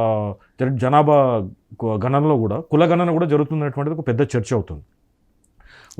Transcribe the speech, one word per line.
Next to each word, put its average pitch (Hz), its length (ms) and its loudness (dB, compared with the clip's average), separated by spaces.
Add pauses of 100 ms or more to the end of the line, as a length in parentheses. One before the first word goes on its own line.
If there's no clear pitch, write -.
ఆ, - 20 2 (580)
జన-, 131 240 0
జనాభా 147 340 4 (640)
కు-, 110 140 0 (100)
గణనలో 143 380 2
కూడా 104 140 -2 (140)
కుల 156 120 4 (100)
గణన 175 240 0
కూడా 170 160 0
జరుగుతున్నటువంటిది 147 640 -2
ఒక 160 120 -10
పెద్ద 117 100 0 (140)
చర్చ 117 240 -4
అవుతుంది. 78 260 -8 (1160)